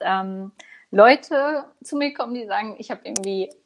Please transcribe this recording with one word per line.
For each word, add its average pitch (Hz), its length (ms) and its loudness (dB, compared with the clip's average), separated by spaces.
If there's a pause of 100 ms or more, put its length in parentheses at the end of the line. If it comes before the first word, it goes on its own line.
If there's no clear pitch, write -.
ähm, 190 520 -4 (400)
Leute 277 720 6 (180)
zu - 140 -8
mir 285 180 -2
kommen, 240 200 -6
die 233 120 -8
sagen, 208 320 -4
„Ich 220 140 -12
hab - 120 -12
irgendwie 196 460 -6 (160)